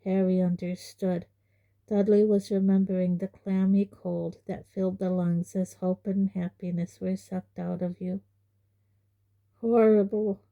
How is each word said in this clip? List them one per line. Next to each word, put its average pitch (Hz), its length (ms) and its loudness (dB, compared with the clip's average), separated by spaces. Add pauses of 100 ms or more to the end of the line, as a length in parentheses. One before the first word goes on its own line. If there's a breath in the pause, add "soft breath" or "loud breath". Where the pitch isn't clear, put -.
Harry 185 360 0
understood. 180 840 -4 (600)
Dudley 208 380 4
was 202 260 2
remembering 190 680 2
the 190 100 -6
clammy 190 560 0
cold 170 600 -8
that - 240 -10
filled 190 280 -4
the 190 120 -4
lungs 175 440 -2
as 190 200 -4
hope 185 320 -4
and 196 240 0
happiness 175 720 -6
were 185 160 -4
sucked - 420 -10
out 180 240 -6
of 175 180 -6
you. 185 200 -6 (1400)
Horrible 214 800 4 (120)